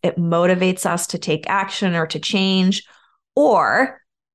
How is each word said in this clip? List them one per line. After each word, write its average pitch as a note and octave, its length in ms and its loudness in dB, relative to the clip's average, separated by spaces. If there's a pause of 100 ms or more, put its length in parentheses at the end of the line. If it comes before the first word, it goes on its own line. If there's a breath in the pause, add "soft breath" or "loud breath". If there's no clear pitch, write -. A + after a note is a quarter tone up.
it - 160 0
motivates F3+ 680 2
us E3+ 220 -2
to F3 100 -6
take D#3+ 320 -4
action G3 460 -2
or E3 100 0
to D#3+ 140 -8
change. F#3+ 680 0 (500 soft breath)
Or A3+ 640 2 (360)